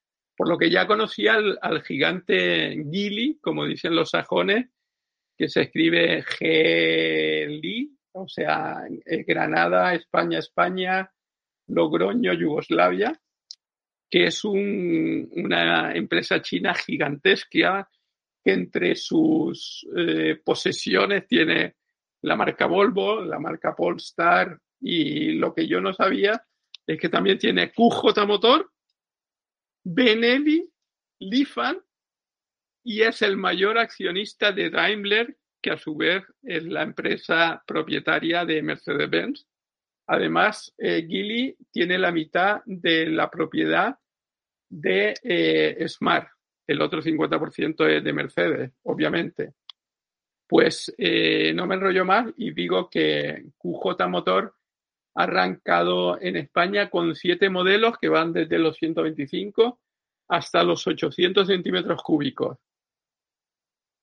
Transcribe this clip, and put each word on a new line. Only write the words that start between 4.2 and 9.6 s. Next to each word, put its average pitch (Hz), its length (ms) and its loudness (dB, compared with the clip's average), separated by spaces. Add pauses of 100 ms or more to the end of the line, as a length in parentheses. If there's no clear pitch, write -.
que - 100 0
se 165 140 0
escribe 165 640 2
Geely, 85 1700 0 (160)
o 190 160 -14
sea, 156 540 -4 (240)
eh, 165 180 -4
Granada, 170 680 2